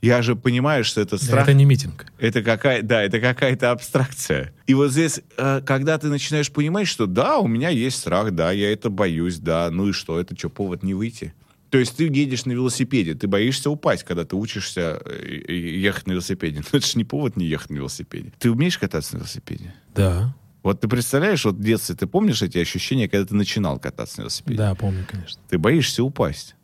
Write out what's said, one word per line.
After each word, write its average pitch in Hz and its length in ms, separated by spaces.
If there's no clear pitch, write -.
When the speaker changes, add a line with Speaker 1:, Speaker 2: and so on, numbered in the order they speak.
Speaker 1:
Я 120 220
же 117 140
понимаю, 127 480
что - 160
это 101 180
Speaker 2:
Да, 110 60
Speaker 1:
страх. 127 240
Speaker 2:
это 143 60
не 139 100
митинг. - 420
Speaker 1:
Это 117 240
какая-, 113 400
да, 110 200
это 101 180
какая-то 123 520
абстракция. - 800
И 135 60
вот 139 180
здесь, 160 280
э, 135 300
когда 139 320
ты 151 100
начинаешь 143 440
понимать, 170 340
что 113 200
да, 139 320
у 190 100
меня 117 200
есть 131 300
страх, 101 320
да, 82 220
я 101 200
это 107 180
боюсь, 90 480
да, 82 320
ну 92 180
и 98 40
что, 82 280
это 90 160
че, - 120
повод 95 360
не 95 100
выйти? 101 400
То 135 60
есть 123 220
ты 160 60
едешь 135 420
на 127 60
велосипеде, 120 640
ты - 140
боишься 113 400
упасть, 147 360
когда 87 200
ты 92 120
учишься, 95 680
э, - 440
э, - 60
ехать 90 520
на 95 60
велосипеде. 87 540
<laughs> - 60
Но 143 60
это 123 80
ж - 80
не 117 100
повод 143 320
не 90 80
ехать 76 240
на 76 80
велосипеде. - 640
Ты 120 120
умеешь 147 280
кататься 82 380
на - 20
велосипеде? - 560
Speaker 2:
Да. 98 400
Speaker 1:
Вот 98 180
ты 117 80
представляешь, 139 560
вот 101 120
в 101 60
детстве 107 320
ты - 120
помнишь 180 340
эти 98 160
ощущения, 95 500
когда 98 200
ты 101 80
начинал 98 440
кататься - 380
на - 60
велосипеде? 110 340
Speaker 2:
Да, 101 180
помню, 92 320
конечно. - 440
Speaker 1:
Ты 90 80
боишься 117 440
упасть. 123 600